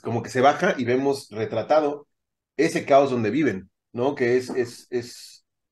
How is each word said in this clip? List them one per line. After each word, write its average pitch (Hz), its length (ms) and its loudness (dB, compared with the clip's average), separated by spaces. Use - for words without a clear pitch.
como 113 200 -4
que 117 80 -12
se 127 100 0
baja 147 360 4
y 131 80 -4
vemos 135 460 0
retratado 131 800 -2
ese 160 280 0
caos 139 260 4
donde 113 200 0
viven, 113 400 -2
¿no? 131 240 -2
Que 123 200 2
es, 127 140 -4
es, - 400 -6
es... - 540 -10